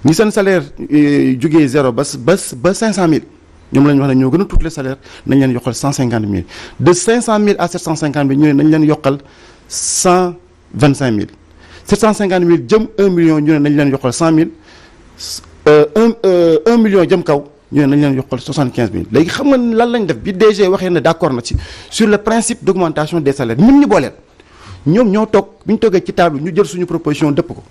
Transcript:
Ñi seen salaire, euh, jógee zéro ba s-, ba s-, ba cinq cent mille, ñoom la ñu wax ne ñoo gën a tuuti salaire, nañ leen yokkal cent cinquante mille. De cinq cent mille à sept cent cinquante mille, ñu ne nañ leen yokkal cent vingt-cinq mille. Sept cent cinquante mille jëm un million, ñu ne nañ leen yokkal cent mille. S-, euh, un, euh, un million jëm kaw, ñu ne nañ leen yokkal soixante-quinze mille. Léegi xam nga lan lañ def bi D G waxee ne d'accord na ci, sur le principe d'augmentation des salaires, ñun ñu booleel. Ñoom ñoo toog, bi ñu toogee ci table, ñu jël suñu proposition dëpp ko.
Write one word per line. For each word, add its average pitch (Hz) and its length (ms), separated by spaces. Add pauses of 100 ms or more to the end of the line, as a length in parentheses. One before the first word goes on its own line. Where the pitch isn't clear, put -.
Ñi 156 80
seen 214 160
salaire, 190 320 (300)
euh, 143 480
jógee 156 260
zéro 131 260
ba 120 120
s-, - 120
ba 131 200
s-, - 180
ba 139 180
cinq 220 220
cent 180 140
mille, 147 160 (480)
ñoom 135 160
la 147 60
ñu 139 80
wax 135 120
ne 131 60
ñoo 131 100
gën 165 120
a - 20
tuuti - 260
salaire, 135 280 (280)
nañ 139 140
leen 131 120
yokkal 120 220
cent 139 180
cinquante 117 340
mille. 95 180 (340)
De 151 140
cinq 226 300
cent 214 180
mille 208 180
à 170 80
sept 170 160
cent 160 140
cinquante 143 320
mille, 135 100
ñu 151 160
ne 143 80
nañ 156 80
leen 156 140
yokkal 147 340 (480)
cent 180 680 (380)
vingt-cinq 135 380
mille. 101 160 (580)
Sept - 160
cent 214 120
cinquante 190 320
mille 170 240
jëm 220 180 (120)
un 196 120
million, 165 300
ñu 151 140
ne 147 40
nañ 143 180
leen 147 140
yokkal 131 220
cent 165 180
mille. 160 200 (680)
S-, - 240 (260)
euh, 151 180 (100)
un, 226 160 (120)
euh, 175 420
un 233 120
million 196 240
jëm 175 220
kaw, 143 180 (300)
ñu 147 80
ne 143 60
nañ 143 160
leen 139 120
yokkal 131 260
soixante-quinze 123 520
mille. 90 180
Léegi 156 200
xam 285 180
nga 269 80
lan 233 340
lañ 233 160
def 139 120
bi 165 140
D 214 220
G 196 140
waxee 185 220
ne 170 100
d'accord 165 320
na 120 100
ci, - 140 (340)
sur 226 160
le 208 120
principe 226 460
d'augmentation 170 560
des 135 120
salaires, 117 260
ñun 269 220
ñu 285 80
booleel. 156 240 (760)
Ñoom 202 240
ñoo 214 160
toog, 196 200 (200)
bi 185 60
ñu 220 80
toogee 190 260
ci 196 60
table, 165 280
ñu 165 140
jël 202 100
suñu 180 220
proposition 156 460
dëpp 131 160
ko. - 220